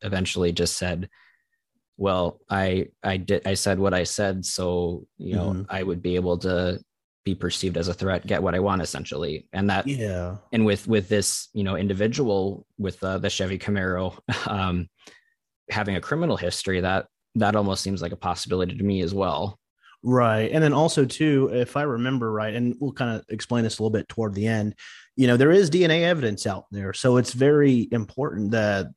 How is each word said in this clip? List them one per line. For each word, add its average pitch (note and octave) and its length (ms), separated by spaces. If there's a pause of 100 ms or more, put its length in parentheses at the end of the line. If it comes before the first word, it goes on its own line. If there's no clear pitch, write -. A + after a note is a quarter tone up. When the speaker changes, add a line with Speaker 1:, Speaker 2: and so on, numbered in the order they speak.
Speaker 1:
eventually F#2 500
just E2+ 260
said, F2+ 320 (840)
"Well, F#2 540
I, F#2+ 400 (120)
I G2 140
did, F#2 320
I G2 60
said F#2+ 260
what G2 140
I F2+ 100
said, F#2+ 420
so, F2 600 (100)
you F#2 180
know, F#2+ 160
Speaker 2:
Mm-hmm. F#2+ 180
Speaker 1:
I F#2+ 140
would F2+ 180
be F2+ 140
able F2+ 240
to F2+ 420 (420)
be F#2+ 100
perceived F2 440
as E2+ 100
a G#2 60
threat, F#2+ 340
get F#2 160
what F2 120
I F#2 40
want, F#2+ 220
essentially." D2+ 720
And G2+ 160
that, G2 180
Speaker 2:
Yeah. G2 480 (160)
Speaker 1:
and A2 140
with, G2+ 200
with G#2 220
this, - 460
you G#2 100
know, F#2+ 140
individual G2+ 880 (100)
with, G2 260
uh, F#2+ 160
the G2 100
Chevy F#2+ 280
Camaro, F#2 720
<laughs> - 200
um, F#2 420 (800)
having G2+ 260
a G#2 60
criminal D3+ 340
history, F2+ 460
that, F#2 260 (280)
that G#2+ 200
almost G2+ 260
seems F#2+ 220
like E2+ 80
a - 40
possibility F2+ 640
to G2 60
me G2 180
as F2 100
well. F#2+ 480 (440)
Speaker 2:
Right. A#2+ 480
And D#3 120
then D3 100
also D3+ 320
too, C#3 460
if A#2+ 260
I D3 60
remember B2 480
right, G#2+ 220
and A#2+ 260
we'll C#3 120
kinda A#2 380
explain A2+ 340
this A2 160
a - 20
little G#2+ 160
bit - 100
toward G#2+ 280
the G#2 100
end, G#2+ 300 (400)
you B2+ 100
know, A#2+ 120
there C#3+ 140
is F#3 180
D F3+ 140
N E3 80
A E3 120
evidence C#3 420
out G2 260
there. G2 220
So B2 240
it's A#2 160
very C3+ 580
important G#2+ 600
that, G#2 460